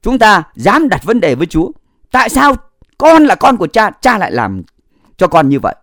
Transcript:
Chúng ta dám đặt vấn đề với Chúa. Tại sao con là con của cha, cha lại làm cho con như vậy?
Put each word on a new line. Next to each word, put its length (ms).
Chúng 160
ta 240
dám 340
đặt 160
vấn 160
đề 140
với 120
Chúa. 240
Tại 180
sao 260
con 260
là 100
con 220
của 100
cha, 240
cha 280
lại 140
làm 300
cho 100
con 220
như 120
vậy? 220